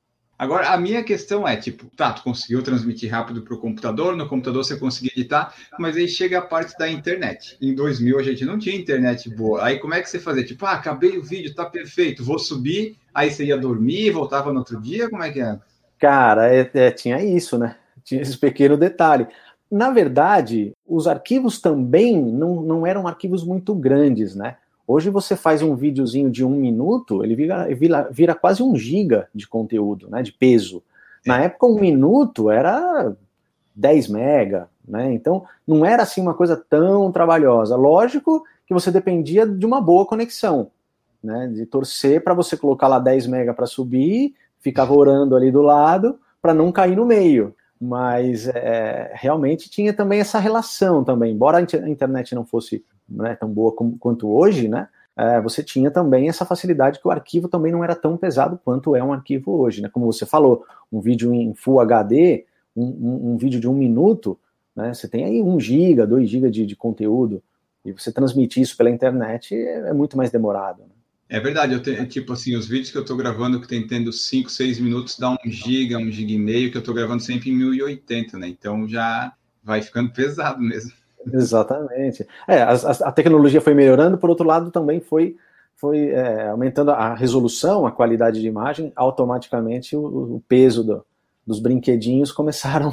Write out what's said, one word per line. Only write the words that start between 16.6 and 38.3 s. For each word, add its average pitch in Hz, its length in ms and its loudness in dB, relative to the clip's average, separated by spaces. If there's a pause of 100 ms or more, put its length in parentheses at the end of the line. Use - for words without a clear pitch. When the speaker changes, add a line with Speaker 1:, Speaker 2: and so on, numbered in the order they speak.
Speaker 2:
é, 127 180 4
tinha 123 320 -4
isso, 175 360 -2
né? 117 180 -4 (260)
Tinha 139 200 -6
esse 135 160 -8
pequeno 143 400 4
detalhe. 160 480 2 (440)
Na 226 200 0
verdade, 139 840 2 (160)
os 165 180 0
arquivos 240 540 -2
também 165 580 2
não, 156 440 -2
não 165 240 -2
eram 190 200 -4
arquivos 175 380 -6
muito 185 300 -4
grandes, 131 600 2
né? 107 220 -10 (300)
Hoje 156 220 2
você 196 280 -2
faz 156 260 0
um 151 140 0
videozinho 135 520 -2
de 123 160 -2
um 127 60 0
minuto, 131 720 -2
ele 113 140 -2
vira, 165 360 -2
vira, 147 380 2
vira 160 240 2
quase 190 260 2
um 254 140 2
giga 123 580 0
de 104 140 -12
conteúdo, 104 640 -4
né, 107 120 -6
de 113 120 -8
peso. 101 500 2 (420)
Na 123 160 2
Speaker 1:
É. 151 40 4
Speaker 2:
época, 185 220 2
um 220 120 6
minuto 165 720 4
era 185 640 0 (580)
dez 135 360 4
mega, 104 600 0 (160)
né? 123 280 -4
Então, 180 320 -2 (200)
não 156 220 4
era 226 160 4
assim - 180 -4
uma 175 140 -2
coisa 170 220 2
tão 185 560 2
trabalhosa. 139 640 4
Lógico 247 640 4 (240)